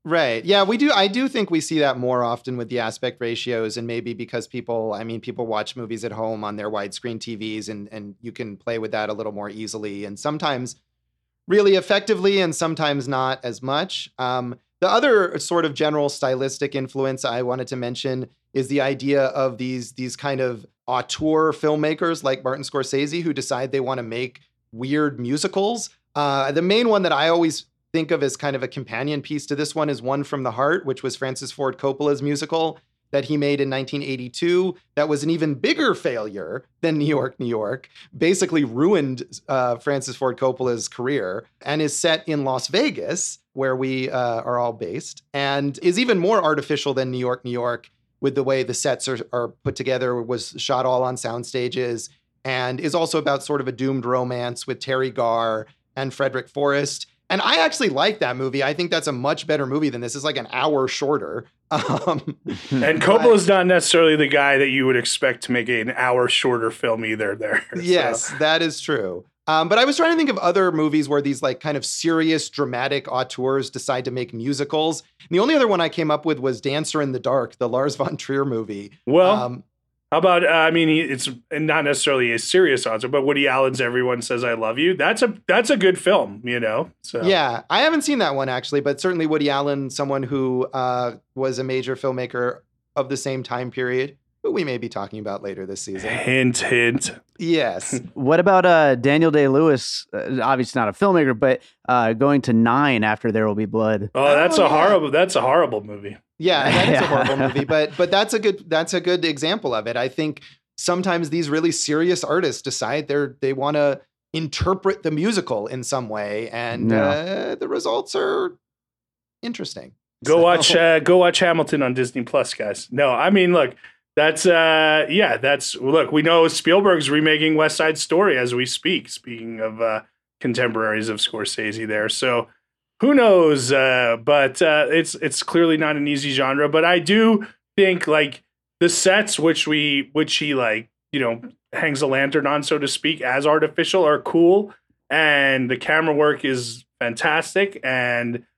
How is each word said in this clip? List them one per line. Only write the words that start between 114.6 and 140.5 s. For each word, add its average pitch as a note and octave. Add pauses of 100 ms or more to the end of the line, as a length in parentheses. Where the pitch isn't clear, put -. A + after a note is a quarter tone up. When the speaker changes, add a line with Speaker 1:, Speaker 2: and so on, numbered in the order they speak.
Speaker 1:
the E3
musical D#3
in B2+
some B2
way, G#2+
and, A#2
Speaker 3:
Yeah. A2
Speaker 1:
uh, E3
the -
results -
are F#4+ (840)
interesting. - (320)
Speaker 2:
Go D3+
Speaker 1:
So E3+
Speaker 2:
watch, E3+
uh, E3
go F3
watch F3
Hamilton E3
on B2+
Disney B2+
Plus, B2
guys. G#2
No, C3+
I C3+
mean, F#3
look, C#3+ (400)
that's, D#3
uh, D#3+
yeah, D#3
that's, C3+
look, C#3
we D3+
know E3
Spielberg's E3
remaking D#3
West D3+
Side D#3+
Story E3
as B2
we B2
speak, D3+
speaking A2+
of, A2
uh, A2 (380)
contemporaries A2+
of G#2+
Scorsese A2
there. G#2+
So A#2+ (520)
who C#4
knows? E3
Uh, B2+
but, C#3
uh, D3+
it's, D#3+
it's -
clearly E3
not D3+
an C#3+
easy C#3+
genre, C3+
but D#3+
I F3
do G#3+ (300)
think, F#3+
like, D3+ (380)
the E3+
sets G3+
which D#3
we, D3
which D3+
he, D3